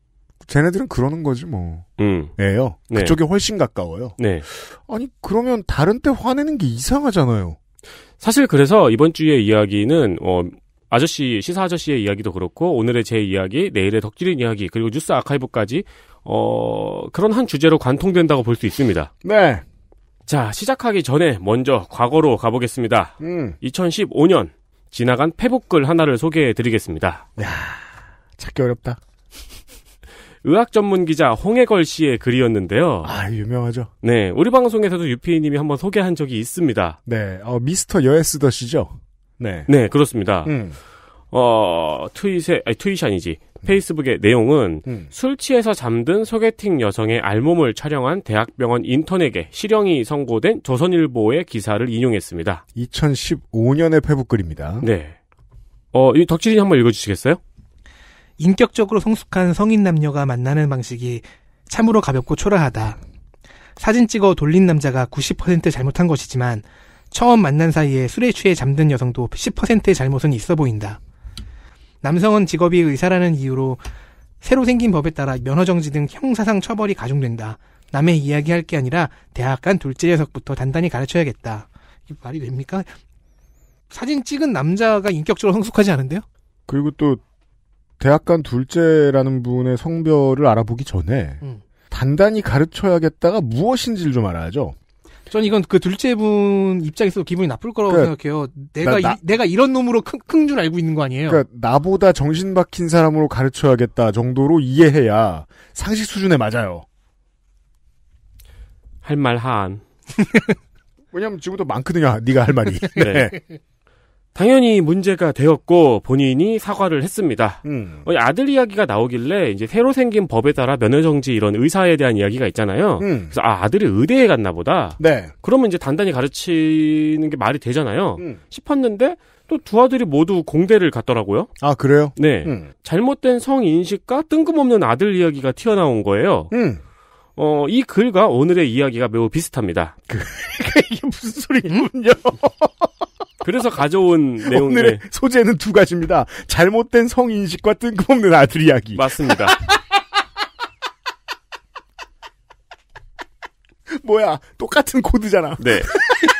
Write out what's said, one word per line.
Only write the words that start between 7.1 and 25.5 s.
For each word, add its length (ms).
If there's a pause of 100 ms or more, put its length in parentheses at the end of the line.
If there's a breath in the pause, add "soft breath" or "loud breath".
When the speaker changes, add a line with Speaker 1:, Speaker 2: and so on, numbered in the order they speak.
Speaker 2:
사실 300
그래서 440
이번 200
주의 340
이야기는, 760
어, 220 (460)
아저씨, 520
시사 220
아저씨의 400
이야기도 280
그렇고, 460
오늘의 260
제 160
이야기, 540
내일의 260
덕질인 400
이야기, 300
그리고 200
뉴스 220
아카이브까지, 720 (400 soft breath)
어, 880
그런 220
한 140
주제로 300
관통된다고 680
볼 120
수 120
있습니다. 460 (120)
Speaker 1:
네. 340 (680)
Speaker 2:
자, 280
시작하기 500
전에 380
먼저 480
과거로 480
가보겠습니다. 840
Speaker 1:
음. 380
Speaker 2:
이천십오 680
년 240 (380)
지나간 460
페북글 540